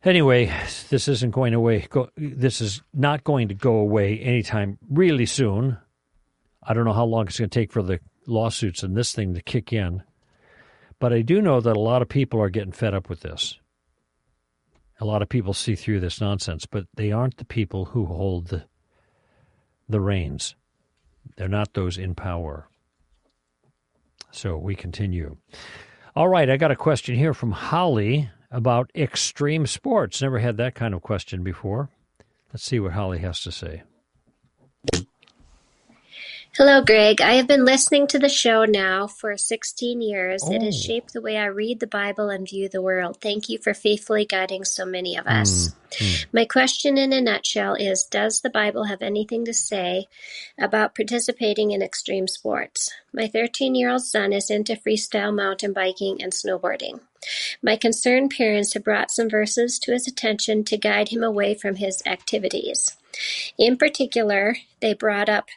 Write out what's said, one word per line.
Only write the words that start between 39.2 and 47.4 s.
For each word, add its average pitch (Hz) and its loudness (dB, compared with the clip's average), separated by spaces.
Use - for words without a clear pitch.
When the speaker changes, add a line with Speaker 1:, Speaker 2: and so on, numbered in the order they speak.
Speaker 2:
sixteen 240 -4
years. 190 -2
It 208 0
has 208 0
Speaker 1:
Oh. - -4
Speaker 2:
shaped 233 -6
the 240 -8
way 220 -4
I 208 0
read 214 -4
the 220 -4
Bible 202 -4
and 190 -6
view 190 -6
the 190 -4
world. 185 -2
Thank 208 -4
you 226 -6
for 208 -4
faithfully 208 0
guiding 190 -2
so 190 -4
many 180 -4
of - -6
us. 95 2
Speaker 1:
Mm, - -14
mm. 90 -2
Speaker 2:
My 226 4
question 262 2
in 269 2
a 262 2
nutshell 202 0